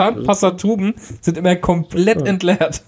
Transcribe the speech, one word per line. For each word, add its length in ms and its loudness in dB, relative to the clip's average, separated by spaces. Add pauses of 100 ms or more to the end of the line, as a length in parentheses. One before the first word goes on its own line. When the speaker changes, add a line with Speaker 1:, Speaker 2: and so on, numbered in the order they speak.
Speaker 1:
ist 80 -2
Speaker 2:
Zahnpastatuben 760 0 (280)
sind 160 -2
immer 180 2
komplett 640 0
Speaker 1:
Ja. 60 -2
Speaker 2:
entleert. 600 0